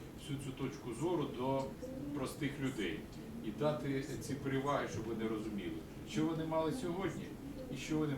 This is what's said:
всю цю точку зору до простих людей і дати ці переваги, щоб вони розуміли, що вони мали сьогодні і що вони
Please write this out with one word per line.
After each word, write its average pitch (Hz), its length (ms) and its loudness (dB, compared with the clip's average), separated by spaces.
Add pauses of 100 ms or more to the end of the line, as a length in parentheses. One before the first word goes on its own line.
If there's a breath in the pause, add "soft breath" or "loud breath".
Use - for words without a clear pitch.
(200)
всю 139 200 -2
цю 135 120 -4
точку 131 500 -2
зору 165 220 4 (140)
до 135 260 4 (520)
простих 135 440 0
людей 110 400 0 (460)
і 110 60 -2
дати 139 540 2 (160)
ці 131 120 -2
переваги, 135 580 2
щоб 110 120 -2
вони 110 240 0
розуміли, 104 500 -2 (320)
що 156 160 4
вони 160 200 2
мали 160 360 4
сьогодні 175 420 0 (500)
і 139 40 -2
що 156 200 0
вони 147 200 4